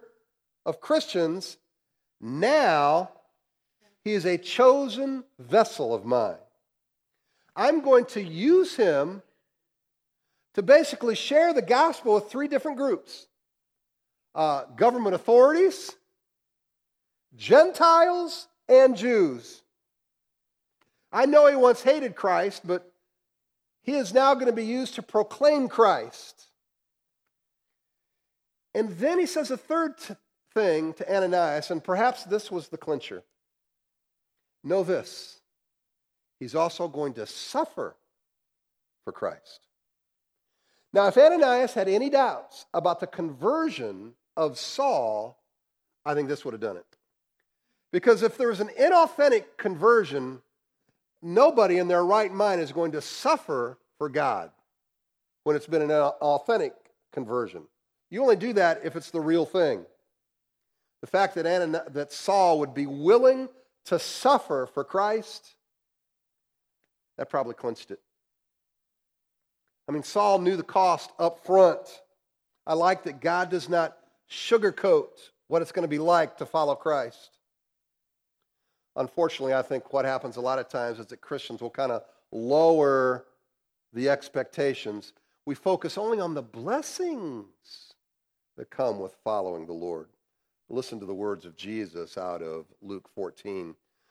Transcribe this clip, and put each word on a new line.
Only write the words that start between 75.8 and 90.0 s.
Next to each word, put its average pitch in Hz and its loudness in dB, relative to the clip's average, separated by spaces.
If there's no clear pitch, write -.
be 147 -4
like 165 0
to 147 -10
follow 147 -2
Christ. 139 -6
Unfortunately, 135 -4
I 131 0
think 131 -8
what 135 -2
happens 131 -6
a 120 -12
lot 131 -4
of 120 -8
times 117 -8
is 110 -18
that - -20
Christians 131 -12
will 120 -10
kinda 123 -6
lower 135 2
the 127 -2
expectations. 135 -6
We 143 -8
focus 180 -4
only 214 -4
on 175 -6
the 143 -8
blessings 151 -10
that - -18
come 117 -4
with 95 -14
following 92 -6
the 85 -14
Lord. 82 -10